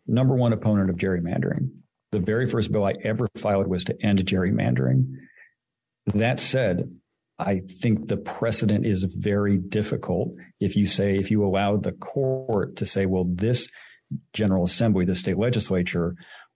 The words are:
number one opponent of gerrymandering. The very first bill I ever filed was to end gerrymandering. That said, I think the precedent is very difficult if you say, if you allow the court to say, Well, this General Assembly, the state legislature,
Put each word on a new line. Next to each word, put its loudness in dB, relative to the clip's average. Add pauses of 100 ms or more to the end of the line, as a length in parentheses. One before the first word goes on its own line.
number 4
one 4
opponent 2
of 0
gerrymandering. 0 (420)
The 0
very 0
first 0
bill 2
I 0
ever -2
filed 0
was -2
to -6
end 2
gerrymandering. 2 (1000)
That 0
said, 0 (400)
I -2
think -2
the -2
precedent 0
is 0
very 0
difficult -4 (280)
if -2
you 4
say, 0
if -2
you 4
allow 2
the -2
court -4
to -4
say, 0
Well, 0
this 0 (640)
General 0
Assembly, 2
the 0
state -2
legislature, 0 (420)